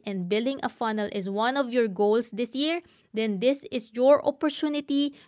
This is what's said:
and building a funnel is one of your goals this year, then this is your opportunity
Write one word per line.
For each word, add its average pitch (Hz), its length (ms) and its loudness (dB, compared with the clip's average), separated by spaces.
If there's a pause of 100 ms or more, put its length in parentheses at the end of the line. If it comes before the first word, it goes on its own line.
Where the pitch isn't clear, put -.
and 185 240 -6
building 233 340 0
a 240 60 -4
funnel 214 420 -4
is 196 180 -6
one 226 280 0
of 277 100 0
your 233 220 2
goals 208 420 2
this 233 240 -6
year, 311 240 0 (340)
then 214 280 -2
this 277 320 2
is 233 180 -6
your 262 340 4
opportunity 294 1000 -2